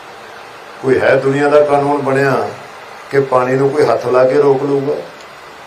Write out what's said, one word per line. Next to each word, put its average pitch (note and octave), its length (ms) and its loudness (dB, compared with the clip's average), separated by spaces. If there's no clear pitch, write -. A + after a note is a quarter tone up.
ਕੋਈ B2+ 180 2
ਹੈ A#2+ 160 2
ਦੁਨੀਆ C3+ 340 0
ਦਾ D3 140 6
ਕਾਨੂੰਨ C#3+ 380 0
ਬਣਿਆ C3 480 0
ਕਿ C#3 80 2
ਪਾਣੀ B2+ 360 0
ਨੂੰ C#3 140 2
ਕੋਈ D3 160 0
ਹੱਥ A2+ 200 0
ਲਾ B2+ 180 2
ਕੇ C3 100 2
ਰੋਕ C#3+ 300 2
ਲਊਗਾ? C#3+ 320 -2